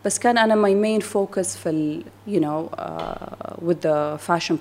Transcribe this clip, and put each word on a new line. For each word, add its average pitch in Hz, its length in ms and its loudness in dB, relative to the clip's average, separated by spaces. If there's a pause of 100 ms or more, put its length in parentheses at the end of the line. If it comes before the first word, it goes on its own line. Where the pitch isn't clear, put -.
بس 202 140 -2
كان 240 180 4
أنا 220 180 4
my 208 460 4
main - 20 -2
focus 196 440 -2
في - 220 -6
ال، 156 340 -2 (240)
you 202 140 2
know، 156 380 -4
آه، - 800 -8 (100)
with 175 80 4 (100)
the 151 420 0
fashion 170 340 0